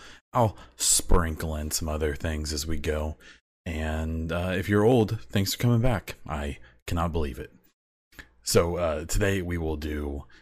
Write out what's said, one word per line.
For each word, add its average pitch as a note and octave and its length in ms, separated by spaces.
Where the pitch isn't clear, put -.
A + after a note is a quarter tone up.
I'll A#2 240
sprinkle D#2+ 800
in D#2 140
some - 180
other D2+ 280
things D2+ 360
as D2+ 140
we D#2+ 120
go. D2+ 400
And, D#2+ 640
uh, F2 240
if F#2+ 120
you're G#2 160
old, A2 360
thanks G2 240
for - 80
coming A#2+ 200
back. G#2+ 340
I D2 300
cannot E2+ 240
believe C#2+ 260
it. - 160
So, E2+ 360
uh, D#2+ 280
today G2 380
we F2 160
will D#2 180
do, D2 480